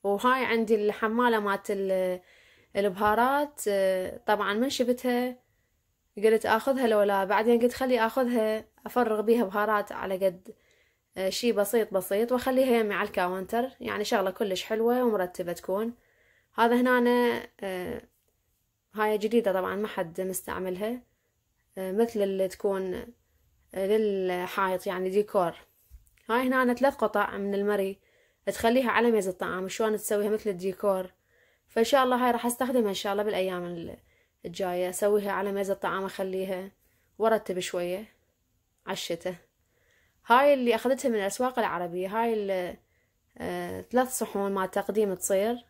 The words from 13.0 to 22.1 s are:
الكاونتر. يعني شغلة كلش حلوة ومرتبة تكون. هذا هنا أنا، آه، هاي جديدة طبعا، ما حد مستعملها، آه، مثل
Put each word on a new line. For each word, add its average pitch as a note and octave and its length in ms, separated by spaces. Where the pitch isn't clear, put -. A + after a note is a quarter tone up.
الكاونتر. F#3+ 600
يعني G3+ 240
شغلة G3 280
كلش F#3 320
حلوة A#3 400
ومرتبة F#3 500
تكون. G#3 400
هذا A#3 260
هنا B3 160
أنا، A#3+ 500
آه، F3+ 400
هاي G#3+ 240
جديدة G#3 360
طبعا، F#3 220
ما G#3 120
حد F3 340
مستعملها، F#3 800
آه، F#3+ 140
مثل A3 300